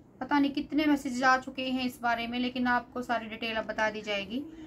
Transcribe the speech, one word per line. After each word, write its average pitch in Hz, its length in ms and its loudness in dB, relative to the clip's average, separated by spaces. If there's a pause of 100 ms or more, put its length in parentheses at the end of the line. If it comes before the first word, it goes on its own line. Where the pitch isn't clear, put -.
(200)
पता 285 180 2
नहीं 277 140 6
कितने 294 320 0
messages 277 400 2
आ 262 140 8
चुके 262 260 -6
हैं 254 220 0
इस 247 160 -6
बारे 233 240 0
में, 240 120 -4
लेकिन 247 300 0
आपको 247 340 0
सारी 226 260 -2
detail 220 280 -6
अब 214 100 -2
बता 214 240 0
दी 214 120 -8
जाएगी। 202 400 -4 (240)